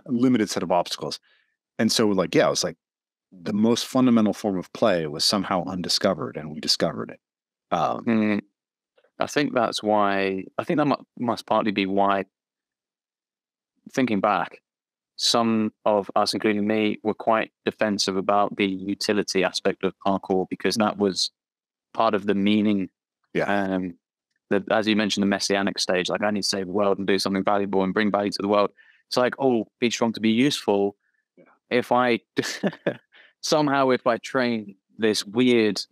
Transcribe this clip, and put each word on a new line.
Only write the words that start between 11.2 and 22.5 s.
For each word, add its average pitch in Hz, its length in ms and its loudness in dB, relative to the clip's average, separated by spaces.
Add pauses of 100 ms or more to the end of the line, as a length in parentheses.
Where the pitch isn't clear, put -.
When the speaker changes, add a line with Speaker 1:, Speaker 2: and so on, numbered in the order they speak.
Speaker 2:
partly 110 260 0
be 98 140 0
why, 98 400 2 (1700)
thinking 110 280 0
back, 98 400 0 (560)
some 113 560 0 (140)
of 104 300 2
us, 101 180 2
including 104 340 0
me, 107 360 0
were 104 100 -2
quite - 380 0 (140)
defensive 101 520 -2
about 101 380 0
the 104 100 0
utility 95 800 -2
aspect - 400 -2
of 95 100 0 (120)
parkour 95 440 0
because 92 260 -2
that 107 220 0
was 98 340 0 (640)
part 113 220 2
of 101 100 -2
the 101 100 0
meaning. 101 540 2 (440)